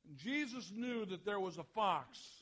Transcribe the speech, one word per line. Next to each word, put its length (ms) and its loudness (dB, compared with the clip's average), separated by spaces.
And 100 -14
Jesus 580 -2
knew 300 0
that 200 -6
there 140 0
was 180 -2
a 60 -8
fox 560 2